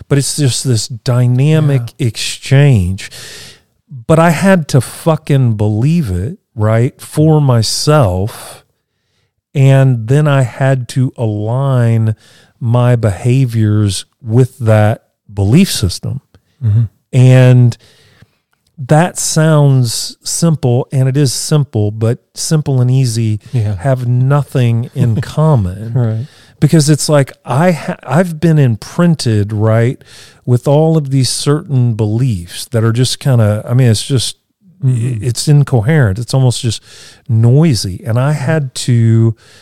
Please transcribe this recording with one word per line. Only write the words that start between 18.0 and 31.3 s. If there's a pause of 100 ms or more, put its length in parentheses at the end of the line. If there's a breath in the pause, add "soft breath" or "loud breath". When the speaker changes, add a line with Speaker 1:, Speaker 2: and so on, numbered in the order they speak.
Speaker 1:
that
sounds (120)
simple,
and
it
is
simple,
but (120)
simple
and
easy (140)
Speaker 2:
Yeah.
Speaker 1:
have
nothing
in
Speaker 2:
<laughs>
Speaker 1:
common.
Speaker 2:
Right. (320 loud breath)
Speaker 1:
Because
it's
like, (140)
I
ha-,
I've
been
imprinted,
right, (420 loud breath)
with
all
of
these
certain